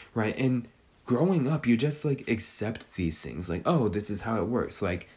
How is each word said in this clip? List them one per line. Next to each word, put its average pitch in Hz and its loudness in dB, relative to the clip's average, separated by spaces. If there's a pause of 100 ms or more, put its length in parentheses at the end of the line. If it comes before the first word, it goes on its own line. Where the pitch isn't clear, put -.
(140)
right? 110 0
And 127 0 (360)
growing 151 2
up, 151 0
you 117 6
just, 147 0
like, 139 -2
accept - -2
these 82 0
things. 85 -6
Like, 85 -2
Oh, 147 4
this 104 -2
is 101 -4
how 110 -2
it 90 -2
works. - -2
Like, 90 -4